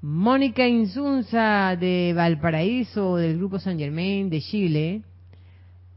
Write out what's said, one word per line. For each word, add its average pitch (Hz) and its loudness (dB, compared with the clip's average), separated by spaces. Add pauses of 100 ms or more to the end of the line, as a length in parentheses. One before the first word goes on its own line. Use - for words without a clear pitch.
Mónica 240 2
Insunza 226 0
de 180 2
Valparaíso, 170 0
del 165 0
Grupo 190 -4
San 175 -4
Germain 180 -2
de 156 -2
Chile. 175 -2 (960)